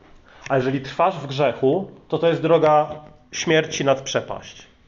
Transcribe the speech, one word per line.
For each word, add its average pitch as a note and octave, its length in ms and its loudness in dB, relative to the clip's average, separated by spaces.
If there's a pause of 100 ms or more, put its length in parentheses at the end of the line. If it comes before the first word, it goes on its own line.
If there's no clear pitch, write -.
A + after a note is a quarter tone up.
(500)
A C3+ 60 0
jeżeli C3 260 0
trwasz F3+ 340 -2
w C3+ 120 -12
grzechu, C#3 640 0 (160)
to, D#3 100 -4
to E3 100 2
jest D3+ 140 0
droga D3+ 480 4 (420)
śmierci D#3 540 0
nad C3+ 160 2
przepaść”. - 680 -8 (200)